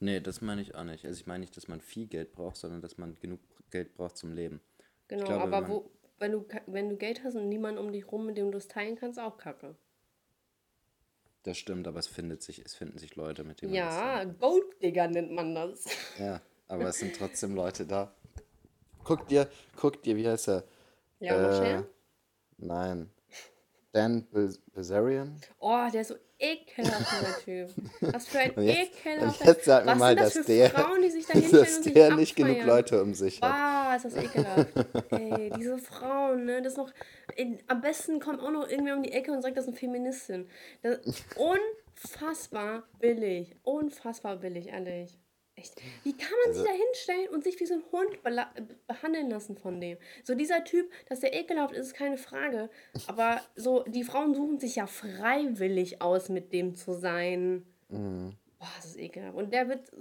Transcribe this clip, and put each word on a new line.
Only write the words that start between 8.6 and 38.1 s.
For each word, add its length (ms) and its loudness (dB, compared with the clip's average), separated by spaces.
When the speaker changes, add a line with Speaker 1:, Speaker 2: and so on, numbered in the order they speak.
Speaker 2:
teilen 280 -8
kannst, 240 -10
auch 180 -10
Kacke. 380 -16
Speaker 1:
Das 140 -8
stimmt, 320 -8
aber 100 -10
es 80 -8
findet 360 -10
sich, 220 -16
es 100 -18
finden 240 -14
sich 180 -20
Leute, 280 -10
mit 180 -18
denen 100 -6
man 100 -2
das 120 -4
Speaker 2:
Ja, 60 -4
Speaker 1:
teilen 140 -6
kann. 80 -14
Speaker 2:
Golddigger 680 2
nennt 240 -2
man 220 -4
das. 300 -8
Speaker 1:
Ja. 220 -6
Aber 180 -2
es 120 -4
sind 160 -6
trotzdem 400 -6
Leute 280 -4
da. 300 -4
Guck 240 -2
dir, 220 4
guck 260 0
dir, 140 0
wie 120 0
heißt 200 0
er? 160 2
Speaker 2:
Leon 220 0
Speaker 1:
Äh, 60 4
Speaker 2:
Mascher? 400 2
Speaker 1:
nein. 520 -6
Dan 300 0
Biz-, 280 0
Bilzerian? 680 -2
Speaker 2:
Oh, 340 0
der 100 -2
ist 60 -10
so 60 -10
ekelhaft, 720 -2
dieser 280 -4
Speaker 1:
<laughs> 60 -12
Speaker 2:
Typ. 300 -8
Was 160 -6
für 100 -2
ein 140 2
Speaker 1:
Und 100 -2
jetzt, 160 6
und 380 -4
Speaker 2:
ekelhafter 300 0
Speaker 1:
jetzt 180 12
sag 200 10
mir 60 4
Speaker 2:
Was 80 6
Speaker 1:
mal, 120 8
Speaker 2:
sind 100 8
das 140 6
Speaker 1:
dass 120 -2
Speaker 2:
für 60 6
Speaker 1:
der, 180 10
Speaker 2:
Frauen, 320 4
die 80 6
sich 160 -6
da 60 -2
Speaker 1:
<laughs> 20 8
dass 80 10
Speaker 2:
hinstellen 340 10
und 60 -2
sich 120 0
Speaker 1:
der 200 12
nicht 220 2
genug 220 6
Speaker 2:
abfeiern? 100 0
Speaker 1:
Leute 340 6
um 120 0
sich 280 -2
hat. 80 4
Speaker 2:
Bah, 460 2
ist 80 -4
das 120 -8
ekelhaft. 520 2
Speaker 1:
<laughs> 200 -4
Speaker 2:
Ey, 460 -2
diese 220 -4
Frauen, 640 -2
ne, 180 -2
das 120 -4
ist 40 -12
noch, 140 -6
ey, 320 -6
am 140 -2
besten 400 -2